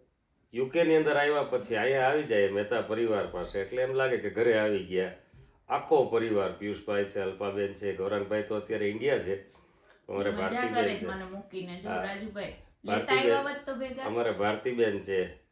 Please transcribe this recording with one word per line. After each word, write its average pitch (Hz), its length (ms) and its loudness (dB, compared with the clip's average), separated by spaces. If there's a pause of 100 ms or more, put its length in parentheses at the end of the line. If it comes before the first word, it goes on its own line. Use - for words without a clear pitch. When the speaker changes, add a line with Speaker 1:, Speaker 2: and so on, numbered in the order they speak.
(540)
Speaker 1:
યુ 131 120 0
કે 165 180 4
ની 160 120 6
અંદર 147 200 4
આવ્યા 147 260 4
પછી 120 340 -2
અહીંયા 131 320 2
આવી 151 140 2
જાય 104 260 4
મહેતા 104 320 0
પરિવાર 107 460 0
પાસે, 87 340 -6
એટલે 123 220 -2
એમ 131 100 0
લાગે 131 240 2
કે 101 140 -4
ઘરે 113 280 4
આવી 104 260 2
ગયા. 92 280 -2 (560)
આખો 139 360 4
પરિવાર, 107 480 0
પિયુષભાઈ 101 520 -2
છે, 98 160 -6
અલ્પાબેન 98 520 -2
છે, 98 240 -6
ગૌરાંગભાઈ 101 460 -2
તો 107 120 -4
અત્યારે 104 340 -2
ઇન્ડિયા 113 300 0
છે, 95 320 -6 (580)
અમારે 98 220 -2
Speaker 2:
એ - 20 0
મજા - 80 -4
Speaker 1:
ભારતીબેન - 340 -2
Speaker 2:
કરે - 200 2
Speaker 1:
છે. - 120 -6
Speaker 2:
મને 190 180 -6
મૂકીને. 185 560 -10
જો 208 80 -10
Speaker 1:
હા. 185 160 -2
Speaker 2:
રાજુભાઈ, 196 500 -8 (300)
Speaker 1:
ભારતીબેન, 220 320 0
Speaker 2:
લેતા 240 220 4
આવ્યા - 20 0
હોત - 260 -6
તો 269 80 -6
ભેગા. 254 280 -8
Speaker 1:
અમારે 117 280 0
ભારતીબેન 107 720 0
છે, 95 260 0 (260)